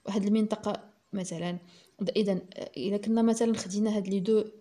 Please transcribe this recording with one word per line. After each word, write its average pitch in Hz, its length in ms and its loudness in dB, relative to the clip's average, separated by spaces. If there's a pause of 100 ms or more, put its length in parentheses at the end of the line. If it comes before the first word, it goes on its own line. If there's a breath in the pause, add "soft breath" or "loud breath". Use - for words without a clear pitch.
واحد 196 180 0
المنطقة 214 600 0 (280)
مثلًا 175 460 -4 (420 soft breath)
د-، 190 160 -2
إذن، 196 240 2 (140)
آه، - 220 -10
إلا 196 200 -2
كنا 220 260 2
مثلًا 226 320 4
خدينا 208 420 -2
هاد 190 120 -2
لي 196 120 0
دو 214 240 2 (160)